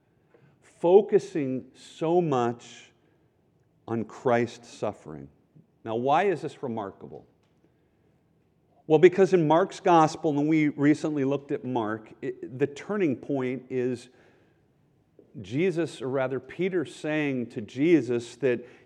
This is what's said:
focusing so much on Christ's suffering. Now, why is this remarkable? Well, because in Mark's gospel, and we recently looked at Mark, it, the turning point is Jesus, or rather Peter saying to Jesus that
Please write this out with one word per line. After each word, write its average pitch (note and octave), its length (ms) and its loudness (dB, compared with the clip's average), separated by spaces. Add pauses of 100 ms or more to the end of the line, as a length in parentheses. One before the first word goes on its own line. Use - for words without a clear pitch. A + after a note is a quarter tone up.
(600)
focusing E3+ 1040 2 (100)
so E3+ 460 -4
much B2 720 -4 (960)
on A2+ 160 -4
Christ's A#2+ 640 -2
suffering. D#2 600 -12 (580)
Now, A2+ 100 -6
why C#3 280 2
is F3+ 180 -2
this D3 200 -12
remarkable? G2 640 -10 (1600)
Well, D#3 120 4
because F3+ 340 6
in E3 160 4
Mark's F3 320 2
gospel, D#3+ 580 2
and D3 80 0
we D#3 220 2
recently D3 560 0
looked C#3 260 -4
at - 140 -6
Mark, A2 460 -4 (100)
it, C3 380 -10
the C#3 80 2
turning E3 500 -4
point B2+ 540 -6
is B2+ 400 -4 (1300)
Jesus, D#3 580 -2
or C3 80 -6
rather C3 320 -2
Peter F3+ 460 -4
saying C#3+ 600 -4
to B2 120 -10
Jesus B2 760 2
that B2 300 0 (200)